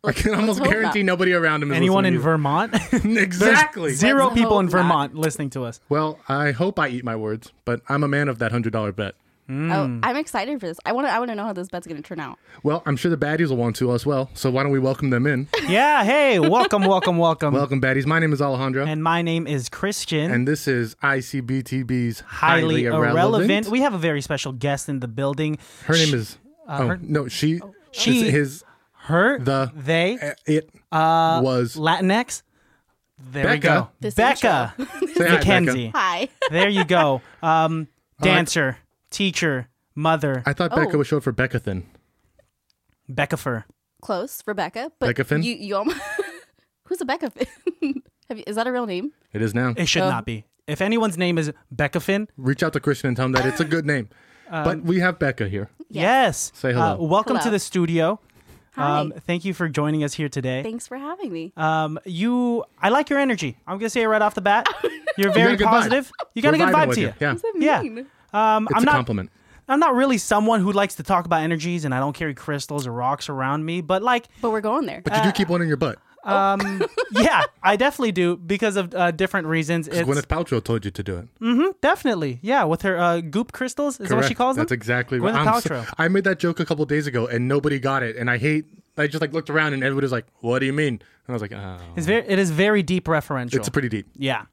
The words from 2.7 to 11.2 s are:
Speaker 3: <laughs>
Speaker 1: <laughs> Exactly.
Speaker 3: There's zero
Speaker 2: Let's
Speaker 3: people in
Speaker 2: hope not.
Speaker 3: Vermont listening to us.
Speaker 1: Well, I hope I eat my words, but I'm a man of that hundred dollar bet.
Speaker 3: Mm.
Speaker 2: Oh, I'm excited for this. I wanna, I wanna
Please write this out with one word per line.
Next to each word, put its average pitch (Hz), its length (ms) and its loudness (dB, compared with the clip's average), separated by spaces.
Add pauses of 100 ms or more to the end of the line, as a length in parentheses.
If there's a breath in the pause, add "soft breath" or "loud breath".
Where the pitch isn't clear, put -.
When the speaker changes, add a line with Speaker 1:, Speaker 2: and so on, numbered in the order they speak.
Speaker 3:
<laughs> - 180 -2
Speaker 1:
<laughs> - 0 - (300)
Exactly. 196 680 2
Speaker 3:
There's 131 80 -4
zero 269 260 4
Speaker 2:
Let's 247 140 2
Speaker 3:
people 220 220 4
in 185 60 2
Speaker 2:
hope 160 80 0
not. 180 80 4
Speaker 3:
Vermont 147 320 0
listening 156 360 -4
to 131 140 -6
us. 117 240 -10
Speaker 1:
Well, 156 300 -2 (100)
I 143 240 0
hope 180 260 -2
I 151 100 2
eat 123 160 -6
my 113 120 -4
words, 110 360 -6 (120)
but 120 240 -2
I'm 143 160 0
a 143 40 0
man 143 200 0
of 120 100 -4
that 113 140 -2
hundred 113 200 -2
dollar 104 200 -2
bet. 98 220 -6 (340)
Speaker 3:
Mm. 147 260 -4
Speaker 2:
Oh, 127 340 -2
I'm 247 80 -2
excited 269 420 -4
for 202 80 -10
this. 165 200 -8
I 196 60 -2
wanna, 269 160 -2
I 214 100 0
wanna 240 160 -4